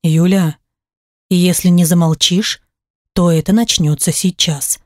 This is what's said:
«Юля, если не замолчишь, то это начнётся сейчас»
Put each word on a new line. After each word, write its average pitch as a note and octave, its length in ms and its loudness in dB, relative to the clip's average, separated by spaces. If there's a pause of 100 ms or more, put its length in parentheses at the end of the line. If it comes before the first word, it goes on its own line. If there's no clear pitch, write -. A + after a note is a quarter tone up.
«Юля, E3+ 560 0 (720)
если F3+ 380 0
не F3 180 4
замолчишь, E3+ 760 0 (520)
то F3 160 0
это E3 240 0
начнётся F3 580 0
сейчас» - 760 -4